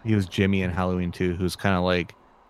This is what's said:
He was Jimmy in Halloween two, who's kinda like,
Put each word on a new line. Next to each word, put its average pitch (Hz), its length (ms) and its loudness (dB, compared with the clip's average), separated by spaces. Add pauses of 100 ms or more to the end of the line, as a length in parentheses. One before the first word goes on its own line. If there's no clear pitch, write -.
He 110 100 2
was 101 120 2
Jimmy 98 360 2
in 90 80 -2
Halloween 90 400 -2
two, 90 240 -2
who's 90 220 -4
kinda 95 240 0
like, 90 340 0 (360)